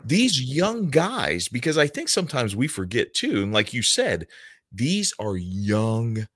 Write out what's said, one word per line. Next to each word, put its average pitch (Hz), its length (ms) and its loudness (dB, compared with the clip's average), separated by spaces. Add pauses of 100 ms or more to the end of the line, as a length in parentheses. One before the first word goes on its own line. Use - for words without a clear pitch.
These 170 380 2
young 175 480 0
guys, 139 580 0
because 147 300 -2
I 147 100 6
think 294 220 -4
sometimes 131 460 0
we 131 120 0
forget 95 460 -2
too, 156 300 0
and 104 100 -2
like 107 200 0
you 120 100 -2
said, 104 440 0 (440)
these 175 480 0
are 104 180 -2
young 110 1000 0